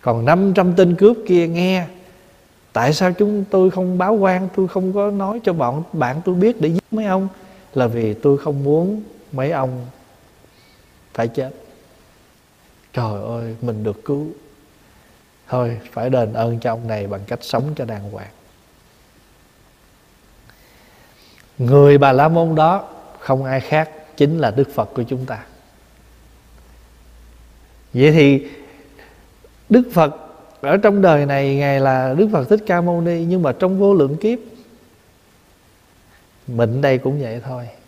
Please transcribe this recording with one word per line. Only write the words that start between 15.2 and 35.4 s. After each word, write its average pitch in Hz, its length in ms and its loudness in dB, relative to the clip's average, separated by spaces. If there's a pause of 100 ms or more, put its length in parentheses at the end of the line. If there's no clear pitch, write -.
thôi 117 300 -4 (140)
phải 120 180 -6
đền 120 220 0
ơn 117 280 -4
cho 117 120 -4
ông 117 160 -8
này 107 180 -6
bằng 101 200 -8
cách 120 160 -8
sống 127 220 -4 (120)
cho 131 80 -8
đàng 104 260 -12
hoàng. 104 200 -16 (3250)
Người 143 400 6
Bà 139 140 6
La 139 160 4
Môn 165 260 0
đó 170 340 0 (300)
không 135 260 -2
ai 131 160 -4
khác, 156 300 -2 (260)
chính 147 220 2
là 131 120 0
Đức 135 240 0
Phật 110 200 -4
của 123 80 -4
chúng 127 240 -8
ta. 117 180 -12 (2500)
Vậy 139 200 4
thì 143 340 4 (1200)
Đức 247 140 6 (100)
Phật 156 240 2 (440)
ở 147 160 0
trong 202 260 4
đời 147 240 6
này, 139 300 0
Ngài 139 240 0
là 131 380 0
Đức 214 140 2
Phật 139 160 -2
Thích 208 180 2
Ca 175 140 0
Mâu 175 200 0
Ni, 170 280 -2
nhưng 180 140 0
mà 135 100 0
trong 185 260 -2
vô 202 160 4
lượng 143 220 2
kiếp, 226 220 -2 (2000)